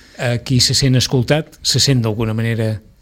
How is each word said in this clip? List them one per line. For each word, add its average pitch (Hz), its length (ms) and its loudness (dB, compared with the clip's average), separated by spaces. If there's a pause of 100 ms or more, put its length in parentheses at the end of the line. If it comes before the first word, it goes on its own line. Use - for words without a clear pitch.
(140)
Eh, 120 280 -2
qui 127 160 0
se - 160 2
sent 131 240 2
escoltat 139 640 0
se - 180 -2
sent 131 240 2
d'alguna 110 320 -2
manera, 113 380 -2 (300)